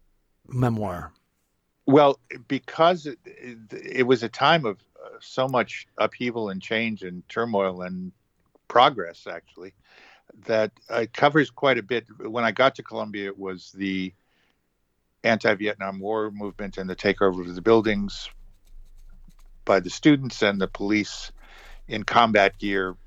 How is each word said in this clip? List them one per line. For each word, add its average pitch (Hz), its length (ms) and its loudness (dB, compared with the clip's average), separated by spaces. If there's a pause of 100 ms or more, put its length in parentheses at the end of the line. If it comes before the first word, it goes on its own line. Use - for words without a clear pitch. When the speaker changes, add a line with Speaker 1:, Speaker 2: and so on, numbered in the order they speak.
(460)
Speaker 1:
memoir? 107 680 -4 (720)
Speaker 2:
Well, 143 340 6 (300)
because 160 560 2
it, 131 180 -10
it, 120 360 -18 (120)
it 123 320 -2
was 120 180 4
a 117 60 -2
time 151 380 2
of, 101 120 -4 (240)
uh, - 200 -18
so - 260 -2
much 123 400 -2 (100)
upheaval 113 520 -4
and 95 120 -8
change 113 400 -4
and 90 280 -10
turmoil 98 540 -2
and 92 280 -8 (560)
progress, 117 580 2
actually, 90 460 -14 (760)
that, 110 260 0 (160)
uh, 117 120 -2
it 110 120 -6
covers 147 360 2
quite 135 280 0
a 110 60 -4
bit. 113 220 -4 (140)
When 117 240 -4
I 113 80 2
got 131 240 2
to - 80 -14
Columbia, 107 440 -8
it 98 120 -10
was 92 320 -10
the 95 420 -4 (1120)
anti-Vietnam 104 760 0
War 107 300 -4
movement 101 460 -10
and 92 120 -8
the 92 60 -8
takeover 95 440 0
of 90 160 -10
the 90 60 -8
buildings 107 680 2 (1300)
by 98 160 4
the 90 100 -4
students 139 520 2
and 101 180 2
the 95 80 0
police - 640 -4 (560)
in 110 160 -6
combat 107 540 4
gear 95 380 -2 (120)